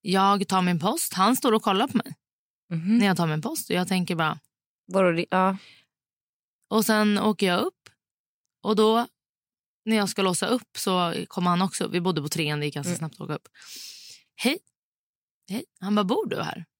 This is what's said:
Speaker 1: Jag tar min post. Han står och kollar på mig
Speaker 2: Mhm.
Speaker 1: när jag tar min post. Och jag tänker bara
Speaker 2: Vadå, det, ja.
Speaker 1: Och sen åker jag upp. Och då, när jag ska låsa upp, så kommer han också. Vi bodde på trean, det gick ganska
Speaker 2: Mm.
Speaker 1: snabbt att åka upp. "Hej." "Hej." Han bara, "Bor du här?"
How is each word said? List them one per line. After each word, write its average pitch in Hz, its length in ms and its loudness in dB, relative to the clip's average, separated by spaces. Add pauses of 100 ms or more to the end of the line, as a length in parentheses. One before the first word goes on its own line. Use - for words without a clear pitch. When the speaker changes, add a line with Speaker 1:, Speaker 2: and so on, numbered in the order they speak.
Speaker 1:
Jag 196 460 2
tar 190 140 2
min 180 180 2
post. 226 340 -2
Han 208 220 4
står 247 160 0
och 220 120 4
kollar 202 240 0
på - 100 -6
mig - 160 -8 (580)
Speaker 2:
Mhm. 175 260 2
Speaker 1:
när 202 80 6
jag 185 120 4
tar 175 100 0
min 156 140 -2
post. 294 280 -8
Och - 60 0
jag 180 120 0
tänker 185 280 -2
bara 156 240 -2 (480)
Speaker 2:
Vadå, 185 240 4
det, 170 200 -2
ja. 185 260 2 (1120)
Speaker 1:
Och 214 160 2
sen 214 340 4
åker 202 280 2
jag 180 120 2
upp. - 300 -6 (760)
Och 208 120 0
då, 220 320 4 (800)
när 220 100 2
jag 202 140 2
ska - 120 -4
låsa 185 260 0
upp, - 300 -4
så 180 360 0 (140)
kommer 180 220 0
han 175 120 2
också. 190 260 -2
Vi 175 140 -2
bodde 170 200 0
på 143 80 -6
trean, 151 300 -2
det 147 60 -2
gick 147 100 -6
ganska 143 140 -6
Speaker 2:
Mm. 175 80 -4
Speaker 1:
snabbt 156 180 -10
att - 60 -16
åka - 120 -8
upp. - 140 -12 (880)
"Hej." 285 220 -2 (920)
"Hej." 220 120 -6 (160)
Han 202 160 -2
bara, 208 80 2
"Bor 214 260 -2
du - 120 -4
här?" - 240 -10 (140)